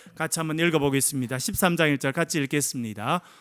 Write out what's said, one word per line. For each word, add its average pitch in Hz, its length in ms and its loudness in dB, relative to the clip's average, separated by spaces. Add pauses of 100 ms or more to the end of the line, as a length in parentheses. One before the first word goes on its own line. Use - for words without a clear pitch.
(160)
같이 160 240 -4
한번 156 180 -2
읽어보겠습니다. 139 800 2
십삼 175 400 0
장 160 120 4
일 143 100 0
절 135 120 -2
같이 165 280 -2
읽겠습니다. 131 800 -2 (200)